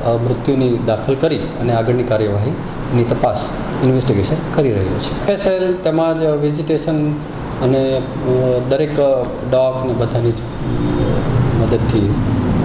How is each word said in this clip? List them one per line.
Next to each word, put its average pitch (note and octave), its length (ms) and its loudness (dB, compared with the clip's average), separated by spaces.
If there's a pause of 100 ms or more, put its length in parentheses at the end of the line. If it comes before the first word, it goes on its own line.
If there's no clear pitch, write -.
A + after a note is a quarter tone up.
અ, A#2+ 40 2
મૃત્યુની B2 800 0
દાખલ A2+ 280 0
કરી C#3+ 220 0
અને A2 360 -2
આગળની A#2+ 300 2
કાર્યવાહીની A2 1000 0
તપાસ, A#2+ 460 0 (340)
ઇન્વેસ્ટિગેશન B2+ 520 2 (200)
કરી C3+ 180 2
રહ્યો G2 260 0
છે. - 240 -4
એફ - 60 0
એસ G3 180 0
એલ F#3 300 2
તેમજ D#3+ 460 0
વિઝિટેશન D3+ 880 0 (520)
અને, C3+ 340 2
અ, C3 40 -2 (680)
દરેક D3 300 0 (520)
ડોગ B2+ 360 2
ને B2 60 0
બધાની A#2 380 0
જ A2+ 60 -4 (1200)
મદદથી, A2 520 2 (520)